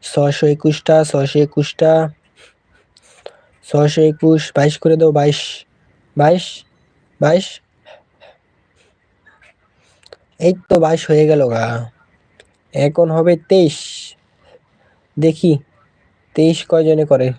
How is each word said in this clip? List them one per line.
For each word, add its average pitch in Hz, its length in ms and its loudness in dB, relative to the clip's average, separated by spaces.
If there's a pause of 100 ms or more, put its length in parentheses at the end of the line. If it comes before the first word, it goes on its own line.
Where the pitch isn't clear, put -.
ছয়শো 143 440 -2
একুশটা, 156 580 0
ছয়শো 143 340 -4
একুশটা, 147 540 0 (1700)
ছয়শো 147 380 -2
একুশ, 156 540 0
বাইশ 147 220 0
করে 160 180 0
দাও, 160 160 2
বাইশ, 147 280 0 (760)
বাইশ, 160 480 0 (560)
বাইশ। 165 260 0 (3000)
এই 170 140 2 (160)
তো 180 120 2
বাইশ 160 300 0
হয়ে 156 160 4
গেল 147 220 2
গা। 117 420 -6 (840)
এখন 151 380 0
হবে 165 260 2
তেইশ। 170 400 0 (1400)
দেখি 160 340 0 (840)
তেইশ 160 240 2 (100)
কয়জনে 156 360 2
করে। 131 240 0 (100)